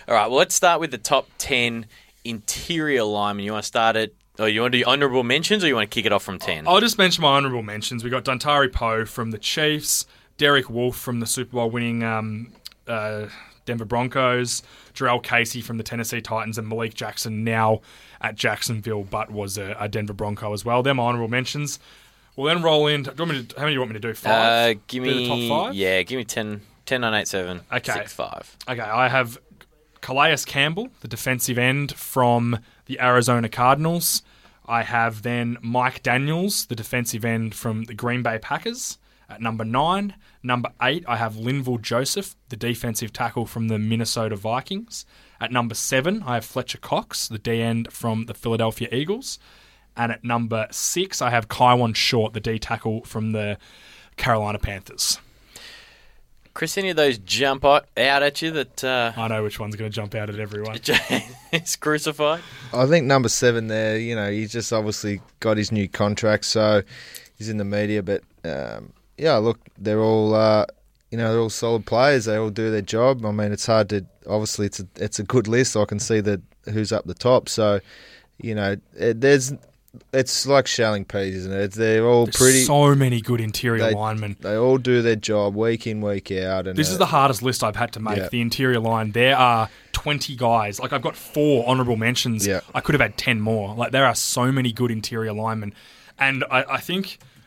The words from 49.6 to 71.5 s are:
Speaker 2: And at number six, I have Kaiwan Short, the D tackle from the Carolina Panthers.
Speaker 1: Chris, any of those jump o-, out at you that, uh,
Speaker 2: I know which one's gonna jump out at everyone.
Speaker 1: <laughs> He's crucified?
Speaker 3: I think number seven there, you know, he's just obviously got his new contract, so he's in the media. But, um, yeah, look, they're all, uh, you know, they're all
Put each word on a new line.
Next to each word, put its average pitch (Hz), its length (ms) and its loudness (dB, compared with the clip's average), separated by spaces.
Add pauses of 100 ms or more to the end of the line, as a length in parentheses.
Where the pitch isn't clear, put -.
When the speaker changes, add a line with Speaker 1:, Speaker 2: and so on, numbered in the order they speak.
Speaker 2:
And 117 160 -2
at 107 100 -10
number 117 480 -2
six, - 500 -4
I 123 100 0
have 120 180 0
Kaiwan 123 460 4
Short, 110 400 2
the 110 60 -4
D 110 200 -4
tackle 113 440 -4
from 110 280 -4
the 104 260 -4 (580)
Carolina 107 440 0
Panthers. - 580 -6 (1400)
Speaker 1:
Chris, - 240 -4
any 190 100 -2
of 170 80 0
those 139 220 4
jump 135 480 0
o-, 143 140 8 (180)
out 139 240 4
at 143 180 0
you 160 120 -2
that, 147 300 -4
uh, 123 340 0
Speaker 2:
I 113 120 -4
know 107 140 -2
which 104 180 -6
one's 107 160 -8
gonna 110 140 -6
jump 104 240 -8
out 107 160 -6
at 104 100 -10
everyone. 107 380 -8 (360)
Speaker 1:
<laughs> 120 380 -8
He's 170 240 -4
crucified? 151 640 -2 (320)
Speaker 3:
I 123 140 4
think 151 200 4
number 135 220 4
seven 117 400 2
there, 110 300 0
you 117 160 -4
know, 104 160 -2
he's 107 220 -4
just 117 200 -4
obviously 107 480 -2 (200)
got 110 180 2
his 104 120 -2
new 104 180 0
contract, 104 580 0
so 107 360 4 (540)
he's 107 140 -12
in 107 80 -4
the 101 60 -4
media. 104 380 -2
But, 95 200 -2 (220)
um, 60 480 -8 (260)
yeah, 147 180 2
look, 110 220 2 (200)
they're 107 220 0
all, 110 340 4
uh, 107 300 6 (460)
you 113 80 -6
know, 113 120 0
they're 113 100 2
all 113 100 0